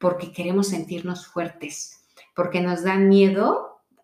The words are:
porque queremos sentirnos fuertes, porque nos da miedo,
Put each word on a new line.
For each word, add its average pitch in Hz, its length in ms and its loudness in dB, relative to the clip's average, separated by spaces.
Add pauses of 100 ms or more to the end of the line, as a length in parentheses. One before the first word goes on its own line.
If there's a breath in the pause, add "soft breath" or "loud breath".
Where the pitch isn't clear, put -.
porque 175 300 -2
queremos 185 340 -2
sentirnos 175 580 -8
fuertes, - 800 -12 (300 soft breath)
porque 175 240 -2
nos 175 240 -2
da 190 140 0
miedo, 196 840 4 (220)